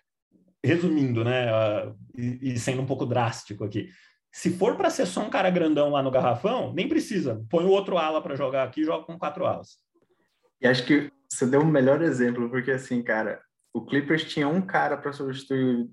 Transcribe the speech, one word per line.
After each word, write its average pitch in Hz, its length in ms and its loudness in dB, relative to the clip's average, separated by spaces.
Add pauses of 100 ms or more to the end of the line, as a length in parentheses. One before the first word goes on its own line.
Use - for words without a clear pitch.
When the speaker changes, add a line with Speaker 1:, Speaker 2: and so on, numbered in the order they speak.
(640)
Speaker 1:
resumindo, 143 600 2
né, 120 260 0
ah, 110 420 0 (240)
e, 123 380 -4
e 117 40 -4
sendo 131 220 -2
um 135 60 -4
pouco 135 180 -2
drástico 117 600 -2
aqui, 101 260 -6 (420)
se - 240 -4
for 240 180 2
pra 370 140 0
ser - 160 -2
só - 160 -6
um 208 100 -6
cara 190 200 2
grandão 156 400 2
lá 139 120 2
no 131 80 0
garrafão, 131 640 0
nem 190 160 -2
precisa. 143 600 -2
Põe 170 160 2
o 190 40 4
outro 190 280 2
ala 156 240 0
pra 147 120 -6
jogar 135 280 0
aqui 127 180 -4
e 156 40 2
joga - 200 -2
com 170 140 -14
quatro 160 260 -4
alas. - 320 -4 (840)
Speaker 2:
E 127 80 0
acho 123 200 4
que 147 260 2 (180)
você - 160 -2
deu 139 140 4
o 156 60 4
melhor 143 340 6
exemplo, 120 480 0
porque, 127 220 -2
assim, 127 320 -2
cara, 107 400 -2 (320)
o 113 100 -4
Clippers 143 400 0
tinha 147 220 -2
um 165 140 0
cara 151 360 0
pra 143 160 -6
substituir 131 800 -2